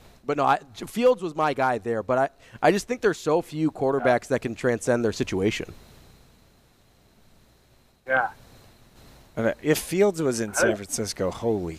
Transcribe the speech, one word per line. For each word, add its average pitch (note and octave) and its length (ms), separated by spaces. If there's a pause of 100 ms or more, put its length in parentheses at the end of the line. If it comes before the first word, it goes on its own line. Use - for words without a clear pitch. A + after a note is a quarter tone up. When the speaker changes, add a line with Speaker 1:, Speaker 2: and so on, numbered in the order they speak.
(260)
Speaker 1:
but C#3+ 120
no, C#3 80
I, C#3 140 (140)
J-, - 120
Fields B3 360
was E3 140
my D3+ 180
guy B2+ 260
there. A2+ 240
But B2+ 140
I, C3+ 120 (320)
I D#3 100
just G3 160
think B3 140
there's G3 180
so D#3+ 220
few D3+ 300
quarterbacks B2+ 560
that B2 140
can A#2 140
transcend A#2+ 480
their A2 80
situation. G#2 600 (2250)
Speaker 2:
Yeah. B2+ 220 (1040)
Speaker 3:
And A2+ 260
if D3 180
Fields F#3 420
was C3 180
in G#2+ 120
Speaker 2:
I - 20
Speaker 3:
San E3 140
Speaker 2:
don't A2 100
Speaker 3:
Francisco, G2 540
holy F#2 480